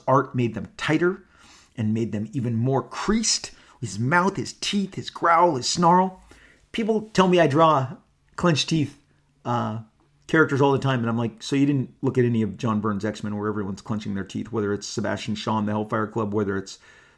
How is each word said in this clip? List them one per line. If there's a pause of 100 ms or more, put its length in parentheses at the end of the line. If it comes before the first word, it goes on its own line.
art
made
them
tighter (520)
and
made
them
even
more
creased. (300)
His
mouth,
his
teeth,
his
growl,
his
snarl. (480)
People
tell
me
I
draw (380)
clenched
teeth, (480)
uh, (460)
characters
all
the
time,
and
I'm
like,
"So
you
didn't
look
at
any
of
John
Byrne's
X-Men
where
everyone's
clenching
their
teeth,
whether
it's
Sebastian
Shaw
in
the
Hellfire
Club,
whether
it's (380)